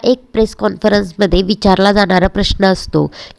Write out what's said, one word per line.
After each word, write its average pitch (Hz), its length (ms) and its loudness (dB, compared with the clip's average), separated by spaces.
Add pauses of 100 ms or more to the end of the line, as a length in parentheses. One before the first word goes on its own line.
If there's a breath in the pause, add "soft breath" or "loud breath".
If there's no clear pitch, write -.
एक 254 200 0 (100)
प्रेस 220 220 -2
कॉन्फरन्समध्ये 202 880 -2
विचारला 190 500 2
जाणारा 185 360 2
प्रश्न 196 380 -2
असतो 180 400 0 (340 loud breath)